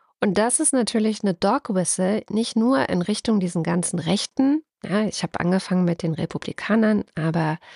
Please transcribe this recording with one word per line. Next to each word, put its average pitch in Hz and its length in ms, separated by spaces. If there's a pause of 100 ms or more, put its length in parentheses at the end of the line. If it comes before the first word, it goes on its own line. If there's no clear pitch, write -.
(200)
Und 196 180
das 233 220
ist 302 120
natürlich 220 500
eine 196 120
Dog-Whistle, 196 960
nicht 220 260
nur 254 320
in 175 140
Richtung 208 380
diesen 175 220
ganzen 170 360
Rechten. 262 640 (200)
Ja, 208 220
ich - 180
hab - 160
angefangen 180 460
mit 170 180
den 165 120
Republikanern, 214 880 (100)
aber 160 440 (180)